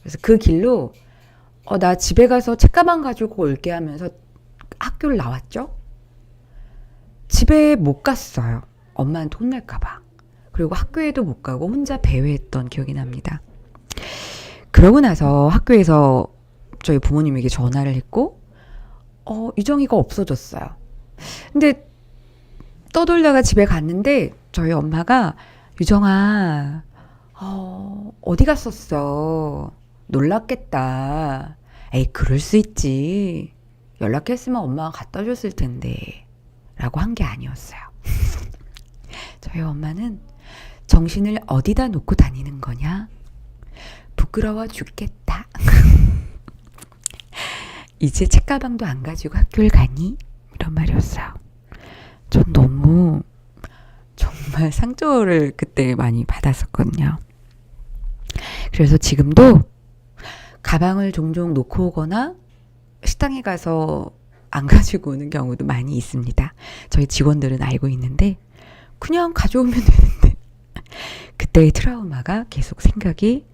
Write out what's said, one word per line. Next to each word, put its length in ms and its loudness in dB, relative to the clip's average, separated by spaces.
그래서 200 -14
그 160 6
길로, 560 0
"어, 140 -6
나 160 2
집에 320 4
가서 280 0
책가방 460 6
가지고 420 -6
올게." 280 -4
하면서 380 -10
학교를 380 -6
나왔죠. 560 -10
집에 480 6
못 280 -2
갔어요. 580 -6
엄마한테 460 -6
혼날까 400 -8
봐. 220 -8
그리고 240 -4
학교에도 480 -4
못 180 -8
가고 280 -8
혼자 320 -6
배회했던 680 -2
기억이 240 -8
납니다. 480 -8
그러고 300 10
나서 460 2
학교에서 800 4
저희 160 0
부모님에게 500 0
전화를 440 -2
했고, 460 -4
어, 320 -8
유정이가 400 0
없어졌어요. 640 -4
근데 360 2
떠돌다가 480 4
집에 240 4
갔는데 680 -2
저희 200 -2
엄마가, 640 -2
"유정아, 1000 0
어, 680 -14
어디 240 2
갔었어? 1300 -6
놀랐겠다." 1500 -4
"에이, 200 0
그럴 260 -2
수 180 -2
있지. 960 -4
연락했으면 600 -6
엄마가 300 -6
갖다 320 -12
줬을 280 -8
텐데." 760 -10
라고 240 -8
한 140 -4
게 100 -2
아니었어요. 540 -12
<laughs> 1400 -8
저희 200 -10
엄마는 600 -10
"정신을 600 2
어디다 420 0
놓고 260 -4
다니는 460 -2
거냐? 460 -8
부끄러워 520 -4
죽겠다." 840 -10
<laughs> 60 -12
"이제 260 -2
책가방도 600 2
안 180 -8
가지고 340 -8
학교를 320 4
가니?" 480 2
이런 180 -6
말이었어요. 600 -2
전 140 2
너무 680 4
정말 560 -4
상처를 840 0
그때 380 -2
많이 300 -2
받았었거든요. 920 -2
그래서 260 4
지금도 640 6
가방을 500 0
종종 420 -4
놓고 340 -2
오거나 480 -6
식당에 380 -4
가서 720 -4
안 160 -6
가지고 440 6
오는 180 -10
경우도 360 -6
많이 320 -4
있습니다. 560 -4
저희 180 2
직원들은 560 0
알고 260 -2
있는데 480 0
그냥 340 -2
가져오면 400 0
되는데 600 6
그때의 340 4
트라우마가 800 -4
계속 320 -8
생각이 720 0